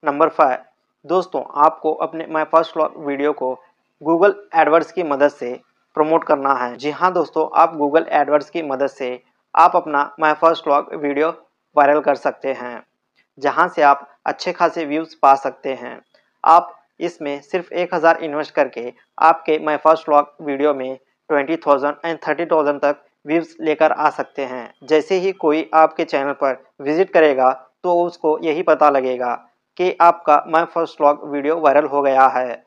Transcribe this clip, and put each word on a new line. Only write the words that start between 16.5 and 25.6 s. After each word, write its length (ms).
इसमें 420
सिर्फ 320
एक 200
हज़ार 260
इन्वेस्ट 360
करके 380
आपके 400
My 180
First 300
Vlog 160
वीडियो 320
में 240
ट्वेंटी 280
थाउजेंड 380
and 220
थर्टी 180
थाउजेंड 360
तक 220
व्यूज़ 360
लेकर 300
आ 200
सकते 340
हैं। 280
जैसे 320
ही 160
कोई 420